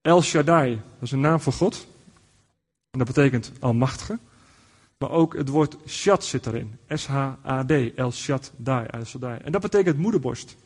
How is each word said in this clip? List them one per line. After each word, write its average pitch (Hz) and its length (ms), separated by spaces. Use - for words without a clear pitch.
El 170 220
Shaddai, 151 520
dat - 280
is 123 100
een 135 80
naam 156 200
voor 139 120
God. - 340
En - 80
dat 127 80
betekent 127 540
almachtige. 131 580
Maar - 120
ook 165 240
het 143 140
woord 147 280
Shad - 380
zit - 220
erin. 113 320
S - 180
H 135 80
A 131 180
D, 131 60
El 127 180
Shaddai, 127 720
El 117 180
Shaddai. 123 340
En - 140
dat 196 80
betekent 190 380
moederborst. 156 680